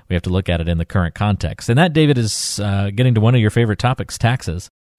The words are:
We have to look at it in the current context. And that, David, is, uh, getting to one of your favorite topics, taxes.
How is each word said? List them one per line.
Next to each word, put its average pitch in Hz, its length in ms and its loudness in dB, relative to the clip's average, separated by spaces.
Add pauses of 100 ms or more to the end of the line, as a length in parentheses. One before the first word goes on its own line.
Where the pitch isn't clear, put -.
(100)
We 92 40 -2
have 87 100 -2
to 92 60 -4
look 92 180 0
at 85 140 0
it 80 80 -2
in 85 80 0
the 82 80 -2
current 87 300 -2
context. 101 540 -2
And 120 100 4
that, 170 140 2
David, 147 260 2
is, - 400 -4
uh, 101 340 -2
getting 123 220 2
to 107 60 2
one 117 120 4
of 123 80 4
your 107 80 2
favorite 113 300 0
topics, - 380 -4
taxes. 101 520 -2 (300)